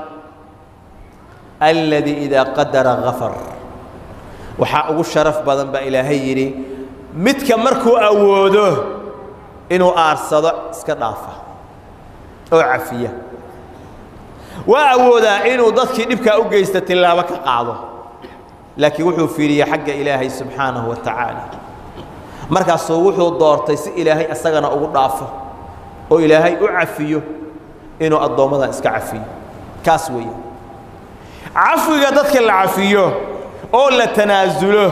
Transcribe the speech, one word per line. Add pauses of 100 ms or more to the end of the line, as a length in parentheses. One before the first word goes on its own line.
(1600)
"الذي (120)
إذا
قدر
غفر." (1300)
Waxaa
ugu
sharaf
badan
baa
Ilaahay
yidhi, (680)
midka
markuu
awoodo (1000)
inuu
aarsado (200)
iska
dhaafa (1160)
oo
cafiya. (1600)
Waa
awoodaa
inuu
dadkii
dhibkaa
u
geysta
tilaabo
ka
qaado. (1000)
Laakiin
wuxuu
fiiriyaa
xagga
Ilaahay
subxaanahu
wa
tacaala. (1040)
Markaasuu
wuxuu
doortay
si
Ilaahay
asagana
ugu
dhaafo. (840)
Oo
Ilaahay
u
cafiyo (760)
inuu
addoommada
iska
cafiyo. (640)
Kaas
weeye. (1200)
Cafiga
dadka
la (100)
cafiyo (680)
oo
la
tanaasulo